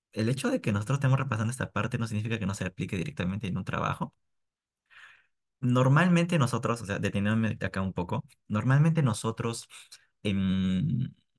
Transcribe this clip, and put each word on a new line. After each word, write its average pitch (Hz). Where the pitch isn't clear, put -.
el 110
hecho 139
de 262
que 113
nosotros 107
estemos 131
repasando 117
esta -
parte 110
no 113
significa 110
que 104
no 98
se 92
aplique 92
directamente 95
en 90
un 92
trabajo. -
Normalmente 160
nosotros, 117
o -
sea, 98
deteniéndome 107
acá 98
un 95
poco, 90
normalmente 143
nosotros, 113
em, 95